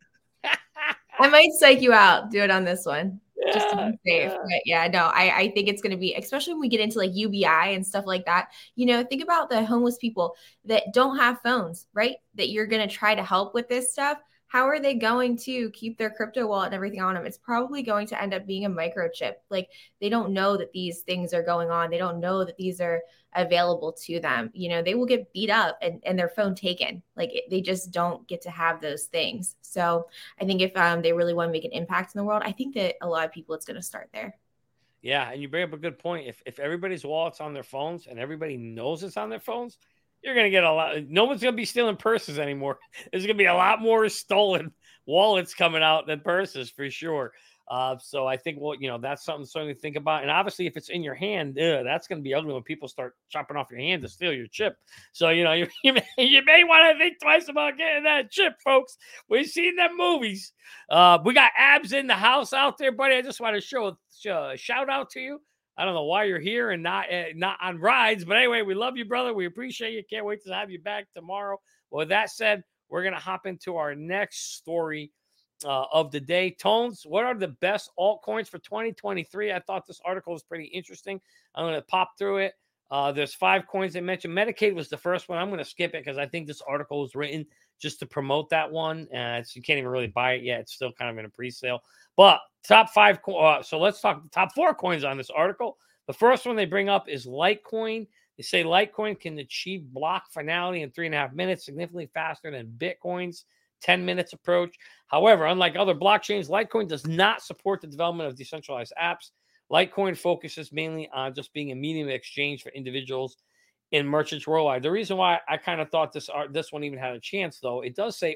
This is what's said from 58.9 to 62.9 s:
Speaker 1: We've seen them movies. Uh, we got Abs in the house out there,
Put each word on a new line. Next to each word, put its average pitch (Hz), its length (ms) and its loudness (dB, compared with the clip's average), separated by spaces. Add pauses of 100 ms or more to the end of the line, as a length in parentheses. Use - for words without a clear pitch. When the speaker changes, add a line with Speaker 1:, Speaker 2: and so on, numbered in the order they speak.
Speaker 1:
We've 269 180 2
seen 349 280 0
them 349 200 2
movies. 269 560 0 (380)
Uh, 175 340 10
we 247 120 2
got 254 200 10
Abs 277 380 6
in 269 140 0
the 220 80 4
house 233 380 2
out 277 260 2
there, 269 120 2